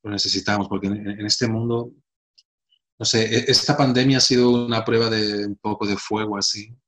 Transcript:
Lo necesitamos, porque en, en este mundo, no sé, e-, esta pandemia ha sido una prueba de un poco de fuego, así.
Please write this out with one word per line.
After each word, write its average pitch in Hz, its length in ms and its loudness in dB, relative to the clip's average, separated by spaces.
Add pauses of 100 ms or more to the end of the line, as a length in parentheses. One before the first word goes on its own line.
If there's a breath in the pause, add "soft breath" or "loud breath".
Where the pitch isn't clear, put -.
Lo 107 100 -10
necesitamos, 101 560 -2
porque 98 200 -4
en, 104 200 -4
en 104 180 -8
este 107 220 -2
mundo, 117 460 -2 (1040)
no 113 80 -10
sé, 113 200 2
e-, 117 220 0
esta 127 300 2
pandemia 131 400 4
ha 123 40 4
sido 123 280 4
una 120 340 0
prueba 113 240 2
de 104 380 -2
un 101 100 -8
poco 107 300 -6
de 101 120 -2
fuego, 107 380 -4
así. 104 400 -6 (120)